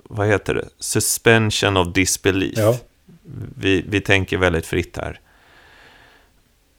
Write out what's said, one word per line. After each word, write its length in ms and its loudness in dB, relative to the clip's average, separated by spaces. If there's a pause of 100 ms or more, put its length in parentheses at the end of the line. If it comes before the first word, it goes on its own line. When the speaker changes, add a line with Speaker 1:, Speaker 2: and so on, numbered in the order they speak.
Speaker 1:
vad 220 -4
heter 280 0
det? 100 -4 (140)
Suspension 1000 0
of 180 2
disbelief. 640 0
Speaker 2:
Ja. 180 2 (840)
Speaker 1:
Vi, 300 2
vi 120 0
tänker 380 0
väldigt 280 0
fritt 300 -4
här. 240 -10 (1600)